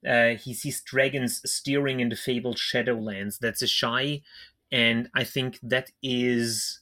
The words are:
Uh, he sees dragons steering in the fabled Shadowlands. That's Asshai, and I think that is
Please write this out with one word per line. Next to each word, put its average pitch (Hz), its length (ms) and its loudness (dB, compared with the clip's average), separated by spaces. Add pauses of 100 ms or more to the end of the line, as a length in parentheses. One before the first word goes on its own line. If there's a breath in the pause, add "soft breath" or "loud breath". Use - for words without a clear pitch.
Uh, 120 200 6
he 117 260 -4
sees - 260 -6
dragons 135 640 0
steering 139 560 0
in 120 80 2
the 113 80 -4
fabled 120 400 -2
Shadowlands. 110 840 -2
That's 113 220 -2
Asshai, 127 600 0 (500 loud breath)
and 117 420 2
I 123 100 2
think 127 380 -4
that 127 280 0 (120)
is 120 800 0